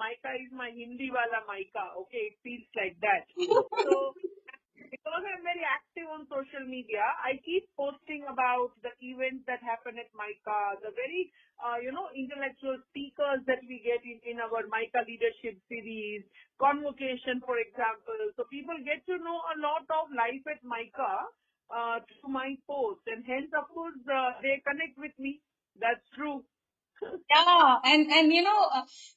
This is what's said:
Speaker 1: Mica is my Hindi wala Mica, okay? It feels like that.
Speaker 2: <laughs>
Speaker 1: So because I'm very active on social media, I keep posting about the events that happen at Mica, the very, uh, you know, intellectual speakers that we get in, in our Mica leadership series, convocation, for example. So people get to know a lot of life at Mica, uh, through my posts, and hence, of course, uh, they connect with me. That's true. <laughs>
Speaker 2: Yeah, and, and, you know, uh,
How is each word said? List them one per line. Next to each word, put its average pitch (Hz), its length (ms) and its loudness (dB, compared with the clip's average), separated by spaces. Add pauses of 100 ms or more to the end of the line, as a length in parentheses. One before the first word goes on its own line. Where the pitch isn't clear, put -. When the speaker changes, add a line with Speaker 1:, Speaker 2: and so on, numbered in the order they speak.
Speaker 1:
Mica 240 400 -6
is 254 80 -14
my 247 240 -10
Hindi 247 400 -10
wala 233 320 0
Mica, 196 480 -8 (160)
okay? 214 240 -6
It - 80 -20
feels 240 320 -12
like 190 320 -4
that. 196 320 2
Speaker 2:
<laughs> - 0 - (480)
Speaker 1:
So 554 320 4 (640)
because 311 480 -6
I'm 359 160 -8
very 349 160 -2
active 320 480 -4
on 311 240 -10
social 269 320 -6
media, 226 400 -2 (160)
I 269 240 -2
keep 370 320 0
posting 285 480 -6
about 247 560 0
the 247 240 -10
events 254 400 -6
that 247 160 -4
happen 233 400 -8
at - 160 -14
Mica, 208 640 -4
the 208 160 -10
very, 339 320 -2 (320)
uh, 240 240 -4
you 262 80 -6
know, 349 240 -6
intellectual 269 720 -6
speakers 277 560 -2
that 254 240 0
we 240 160 -14
get 240 240 0
in, 233 160 -16
in 233 160 -8
our 226 320 -4
Mica 226 320 0
leadership 226 640 -4
series, 214 560 -8 (320)
convocation, 262 880 0
for 247 160 0
example. 226 560 -4 (240)
So - 80 -6
people 294 400 -10
get 302 160 -4
to 359 160 -4
know 330 320 -6
a 311 80 -6
lot 302 240 0
of 320 320 0
life 247 320 -2
at 302 160 -10
Mica, 233 640 -4 (420)
uh, 233 320 -2
through - 300 -12
my 269 240 -4 (120)
posts, 254 380 -2
and 226 180 -8
hence, 254 220 -4 (100)
of 302 160 -2
course, 330 220 -8 (180)
uh, 262 180 2 (120)
they 269 240 0
connect 285 320 -4
with 294 200 -10
me. 277 220 -6 (380)
That's 226 240 0 (140)
true. 285 260 -6 (580)
<laughs> 427 100 -6 (200)
Speaker 2:
Yeah, 320 540 10
and, 302 280 8
and, 311 200 10
you 339 100 8
know, 403 320 6
uh, 254 80 2 (340)